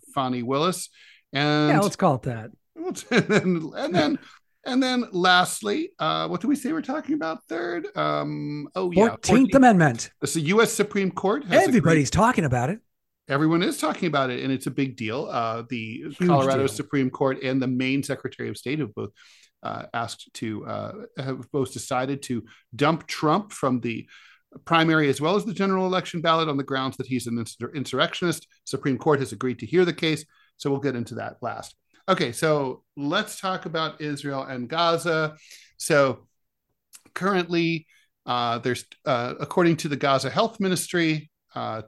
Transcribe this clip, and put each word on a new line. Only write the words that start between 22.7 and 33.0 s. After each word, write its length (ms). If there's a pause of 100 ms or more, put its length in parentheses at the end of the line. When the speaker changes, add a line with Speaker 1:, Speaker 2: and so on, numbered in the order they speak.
Speaker 1:
dump 320
Trump 460
from 260
the 280 (580)
primary 440
as 120
well 140
as 100
the 80
general 320
election 360
ballot 280
on 80
the 60
grounds 340
that 100
he's 200
an 100
insur-, 360
insurrectionist. 720 (200)
Supreme 320
Court 220
has 120
agreed 280
to 60
hear 200
the 80
case, 320 (320)
so 120
we'll 120
get 140
into 200
that 260
last. 340 (320)
Okay, 240
so 500 (160)
let's 420